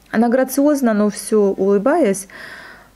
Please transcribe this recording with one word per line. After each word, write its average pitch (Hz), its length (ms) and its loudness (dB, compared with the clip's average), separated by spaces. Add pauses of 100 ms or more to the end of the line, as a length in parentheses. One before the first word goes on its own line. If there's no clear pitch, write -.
(100)
Она 233 180 0
грациозно, 262 680 0
но 208 160 2
все 202 460 0
улыбаясь, 202 680 0 (680)